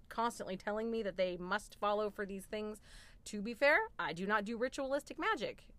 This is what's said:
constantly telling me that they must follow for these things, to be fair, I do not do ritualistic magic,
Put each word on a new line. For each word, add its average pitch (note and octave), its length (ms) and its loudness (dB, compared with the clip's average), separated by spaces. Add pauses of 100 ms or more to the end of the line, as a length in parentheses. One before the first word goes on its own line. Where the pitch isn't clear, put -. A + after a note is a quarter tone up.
constantly A3+ 480 -2
telling G#3+ 340 -2
me A3+ 120 -2
that F#3 160 -4
they F#3 180 2
must F#3 420 -4
follow G#3 300 2
for G#3 160 -4
these G3 220 -8
things, G#3+ 340 -6 (500)
to G#3 120 -4
be A#3 120 -4
fair, D4 240 8 (200)
I E3+ 140 -2
do F3 140 -4
not G#3+ 180 4
do A#3 120 -4
ritualistic C4+ 640 -2
magic, D4+ 480 -2 (120)